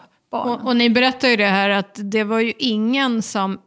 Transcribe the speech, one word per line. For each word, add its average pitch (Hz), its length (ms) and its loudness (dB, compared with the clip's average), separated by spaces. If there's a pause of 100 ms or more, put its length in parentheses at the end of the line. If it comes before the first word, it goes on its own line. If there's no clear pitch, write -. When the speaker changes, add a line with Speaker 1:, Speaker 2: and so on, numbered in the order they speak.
(320)
Speaker 1:
barnen. 240 280 -4
Speaker 2:
Och, 240 80 -8
och 247 80 0
ni 240 140 4
berättar 254 380 2
ju 240 80 4
det 208 100 2
här 196 240 2
att 196 260 -2
det 208 280 -2
var 220 160 0
ju 226 180 0
ingen 233 640 0
som 196 460 -4